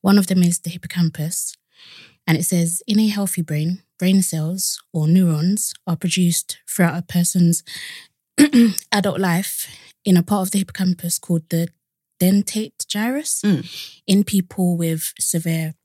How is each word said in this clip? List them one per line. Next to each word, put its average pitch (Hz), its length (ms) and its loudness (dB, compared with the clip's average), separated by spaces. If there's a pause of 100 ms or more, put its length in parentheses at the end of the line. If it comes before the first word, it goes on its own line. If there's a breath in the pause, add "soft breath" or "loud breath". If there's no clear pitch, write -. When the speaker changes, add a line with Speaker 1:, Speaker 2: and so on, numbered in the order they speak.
Speaker 1:
One 196 180 6
of 190 100 2
them 185 140 4
is 175 180 2
the 165 100 -10
hippocampus. 165 840 -4 (680 loud breath)
And 160 120 2
it 180 60 -4
says, 170 420 -2
"In 214 140 2
a 220 80 2
healthy 202 340 -4
brain, 156 400 -4 (160)
brain 190 240 4
cells 165 580 -4 (120)
or 156 160 0
neurons 175 680 2 (120)
are 170 100 -2
produced 175 640 -2 (100)
throughout 170 300 0
a 175 40 -8
person's 175 600 2 (760 loud breath)
<clears throat> 247 540 4
adult 202 280 0
life 185 460 -2 (380 loud breath)
in 185 120 4
a 175 60 4
part 202 240 0
of 190 60 -6
the 202 60 0
hippocampus 185 600 -4
called 165 320 -4
the 170 180 -2 (520)
dentate 202 680 -2
gyrus." 254 560 -6
Speaker 2:
Mm. 143 240 0 (400 loud breath)
Speaker 1:
In 196 180 4
people 180 520 -2
with 160 440 -4
severe 165 540 -4 (100)